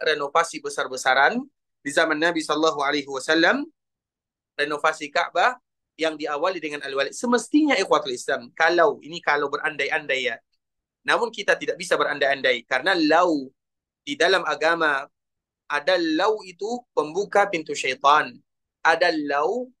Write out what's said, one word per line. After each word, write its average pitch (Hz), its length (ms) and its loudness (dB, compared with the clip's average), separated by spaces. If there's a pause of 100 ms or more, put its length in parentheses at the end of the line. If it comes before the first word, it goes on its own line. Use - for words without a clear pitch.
renovasi 151 560 -2
besar-besaran 139 800 0 (480)
di 185 80 -6
zaman 156 240 2
Nabi 165 240 0
Sallallahu 151 400 0
Alaihi 143 240 -2
Wasallam, 165 560 0 (960)
renovasi 151 560 -4
Ka'bah 185 480 0 (340)
yang 156 240 -4
diawali 156 400 -4
dengan 147 240 -8
al-walid. 135 320 -4
Semestinya, 254 640 2
ikhwatul 156 320 2
Islam, 123 440 -6
kalau, 160 440 4
ini 165 240 -14
kalau 147 240 0
berandai-andai, 143 840 -4
ya. 117 60 -8 (680)
Namun 208 240 0
kita 190 240 0
tidak 147 240 -4
bisa 175 160 -2
berandai-andai, 139 720 0
karena 151 280 0
lau 156 560 2 (540)
di 143 140 -8
dalam 180 260 4
agama 151 600 0 (580)
ada 147 320 0
lau 185 480 0
itu 208 380 -8 (100)
pembuka 196 560 0
pintu 156 240 -6
syaitan. 139 560 2 (560)
Ada 170 240 4 (160)
lau 185 560 -2